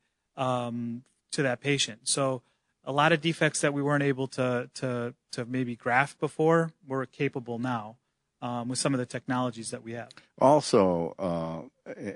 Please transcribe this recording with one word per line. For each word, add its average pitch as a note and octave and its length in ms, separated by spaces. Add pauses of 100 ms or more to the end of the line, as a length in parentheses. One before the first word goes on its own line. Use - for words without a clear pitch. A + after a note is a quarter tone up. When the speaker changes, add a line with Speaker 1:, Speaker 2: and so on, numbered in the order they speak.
(380)
Speaker 1:
um, A#2+ 640 (300)
to D3+ 100
that B2 180
patient. C3+ 460
So C3+ 340 (420)
a C3+ 80
lot D3 200
of D#3+ 100
defects D#3 400
that D3 120
we C#3+ 100
weren't C#3+ 200
able C3+ 260
to, B2+ 460
to, B2 380 (200)
to B2 120
maybe A#2+ 300
graft B2+ 440
before, D#3+ 520 (160)
we're C3+ 180
capable B2 540
now, A#2 380 (440)
um, A#2+ 280
with B2+ 100
some C#3 140
of B2+ 60
the B2 60
technologies B2 640
that A#2+ 140
we A2+ 80
have. A#2 180 (300)
Speaker 2:
Also, G2+ 800
uh, E2 720
i-, A2 240